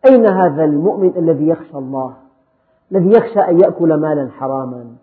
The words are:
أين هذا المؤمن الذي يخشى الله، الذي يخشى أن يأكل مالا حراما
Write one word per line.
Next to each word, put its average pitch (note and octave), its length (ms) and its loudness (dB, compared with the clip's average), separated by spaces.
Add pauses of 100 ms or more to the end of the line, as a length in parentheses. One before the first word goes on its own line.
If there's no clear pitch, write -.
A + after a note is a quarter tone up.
أين B3+ 200 6
هذا F3+ 380 0
المؤمن F3 540 0
الذي D#3+ 300 0
يخشى D#3+ 300 -6
الله، C3 360 -8 (800)
الذي F#3 180 0
يخشى A3+ 300 2
أن F3 200 2
يأكل E3+ 340 2
مالا D3 380 -4
حراما B2+ 720 -10